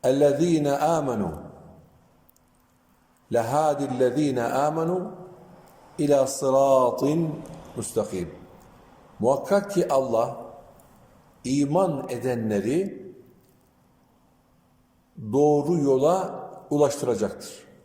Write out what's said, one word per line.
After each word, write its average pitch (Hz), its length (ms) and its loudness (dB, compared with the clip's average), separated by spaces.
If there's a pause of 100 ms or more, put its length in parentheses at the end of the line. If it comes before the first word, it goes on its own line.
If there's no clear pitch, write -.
الَّذ۪ينَ 147 640 2 (120)
آمَنُوا. 135 580 0 (2000)
لَهَادِ 139 480 0 (100)
الَّذ۪ينَ 127 480 0 (280)
آمَنُوا 165 440 -2 (880)
اِلَى 143 280 4 (140)
صِرَاطٍ 135 880 4 (480)
مُسْتَقِيمٍ. 98 500 -4 (920)
Muhakkak 143 520 0
ki 151 180 0
Allah 123 520 0 (1040)
iman 143 640 0
edenleri 117 1040 -4 (2250)
doğru 147 460 4
yola 147 680 2 (220)
ulaştıracaktır. 123 960 -2 (200)